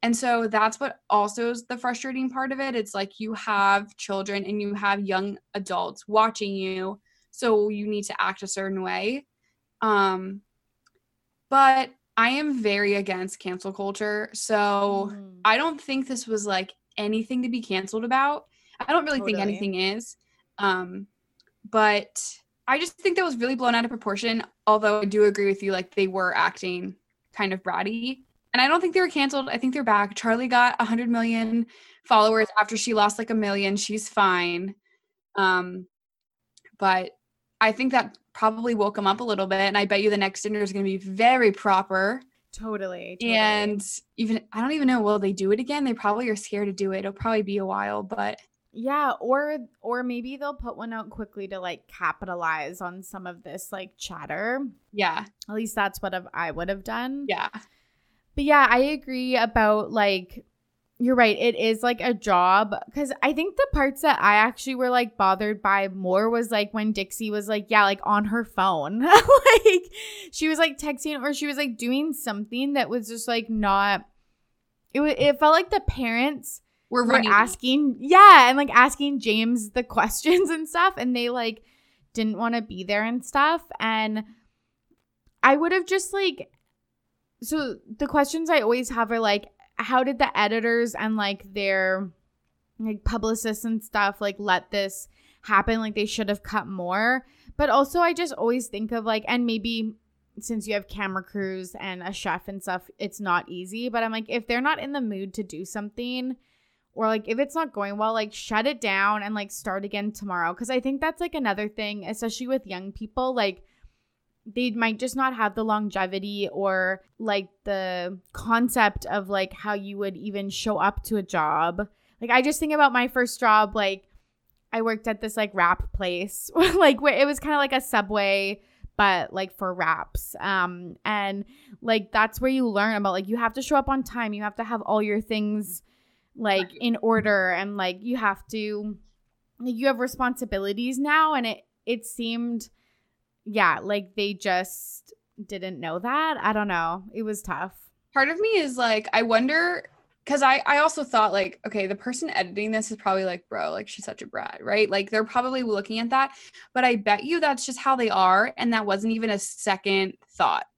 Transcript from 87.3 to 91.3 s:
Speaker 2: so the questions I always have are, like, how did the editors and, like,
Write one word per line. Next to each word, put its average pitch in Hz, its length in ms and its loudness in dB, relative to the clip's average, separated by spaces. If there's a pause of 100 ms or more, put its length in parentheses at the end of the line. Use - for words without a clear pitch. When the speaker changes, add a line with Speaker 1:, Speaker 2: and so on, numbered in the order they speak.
Speaker 2:
so 269 340 -6 (220)
the 285 80 -2
questions 302 420 0
I 320 120 4
always 240 300 0
have 226 200 -2
are, 226 100 0
like, 208 280 0 (280)
how 254 280 2
did 254 140 -2
the 262 200 4
editors 226 560 2
and, 220 220 0
like, 196 360 -2